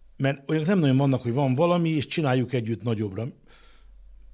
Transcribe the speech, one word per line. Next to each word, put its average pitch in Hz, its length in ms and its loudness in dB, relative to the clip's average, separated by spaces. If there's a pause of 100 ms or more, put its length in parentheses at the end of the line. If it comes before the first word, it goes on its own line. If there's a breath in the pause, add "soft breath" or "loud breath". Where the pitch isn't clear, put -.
(160)
mert 135 340 -2
olyanok 156 160 0
nem 196 120 2
nagyon 139 180 4
vannak, 135 260 2
hogy 117 100 -4
van 131 220 0
valami, 170 360 2
és 156 160 -2
csináljuk 127 460 0
együtt 113 300 -4
nagyobbra. 110 460 -4 (1040 soft breath)